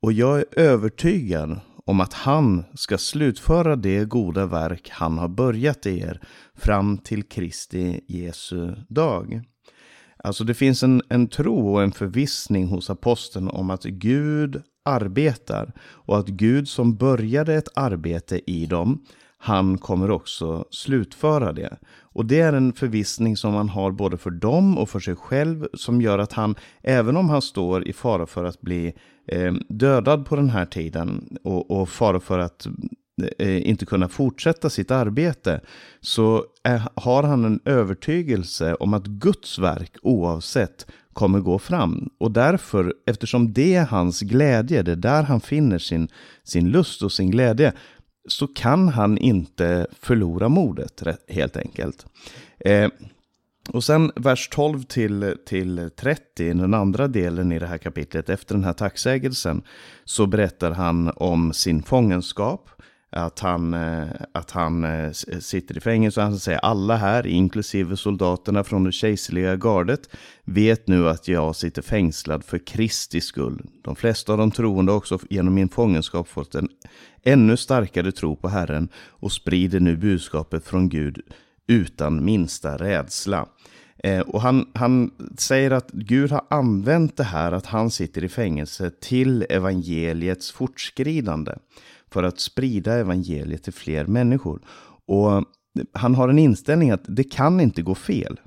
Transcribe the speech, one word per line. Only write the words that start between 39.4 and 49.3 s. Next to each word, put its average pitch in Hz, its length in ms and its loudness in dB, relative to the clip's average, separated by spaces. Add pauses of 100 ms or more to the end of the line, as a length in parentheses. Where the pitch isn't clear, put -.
verk 85 440 -2
oavsett 87 840 -2 (260)
kommer 98 280 4
gå 92 180 2
fram. 110 600 -2
Och 113 120 0
därför, 110 640 2 (120)
eftersom 117 460 0
det 151 220 4
är 175 120 4
hans 90 340 0
glädje, 120 640 2
det 85 100 0
är 85 40 0
där 123 260 2
han 135 180 2
finner 139 380 2
sin, 82 300 -2 (360)
sin 87 260 2
lust 160 320 2
och 101 100 0
sin 92 180 0
glädje, 120 420 4 (560)
så - 180 -2
kan 156 420 2
han 107 300 2
inte 87 680 2 (140)